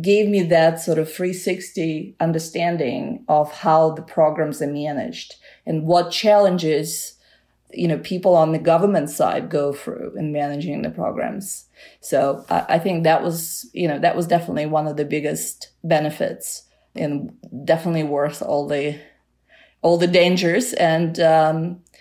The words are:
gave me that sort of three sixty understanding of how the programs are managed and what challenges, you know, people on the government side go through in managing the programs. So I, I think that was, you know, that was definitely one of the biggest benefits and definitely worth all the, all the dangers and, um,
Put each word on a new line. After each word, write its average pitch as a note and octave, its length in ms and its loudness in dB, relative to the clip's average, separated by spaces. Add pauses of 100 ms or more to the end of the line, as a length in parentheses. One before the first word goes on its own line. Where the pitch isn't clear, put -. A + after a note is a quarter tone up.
gave G3+ 260 4
me G3+ 160 2
that E3 380 4
sort D#3+ 160 0
of D#3 160 -2
three F3+ 180 -2
sixty E3+ 880 -6
understanding E3 1120 -4
of D3+ 240 2
how D#3+ 380 4
the D#3 100 -10
programs D#3 600 0
are D3 60 -4
managed D3 680 -8 (300)
and D#3+ 200 -2
what E3+ 260 4
challenges, F3 1000 2 (580)
you - 160 -2
know, E3+ 120 0
people F3+ 360 2
on D#3+ 160 4
the D#3+ 80 0
government E3 500 2
side - 400 -2
go C#3+ 220 -2
through - 460 -10
in D3+ 160 -6
managing C#3+ 480 -6
the D3+ 80 -4
programs. - 800 -8 (340)
So C#3 480 -2
I, - 200 0
I E3+ 100 2
think E3 260 -2
that D#3+ 180 4
was, - 480 -8
you F3 160 -2
know, D3 120 -2
that E3+ 180 2
was E3+ 100 -2
definitely E3 380 -2
one D#3 220 0
of D3 100 -6
the D3 80 -2
biggest D3 640 -6 (160)
benefits D#3+ 800 -2 (320)
and D3 360 -6 (320)
definitely E3 380 0
worth D3 400 -2
all C#3+ 260 -2
the, D3 320 -4 (840)
all E3+ 160 4
the F3 80 4
dangers F3 680 2
and, E3 460 0
um, D#3+ 600 2 (220)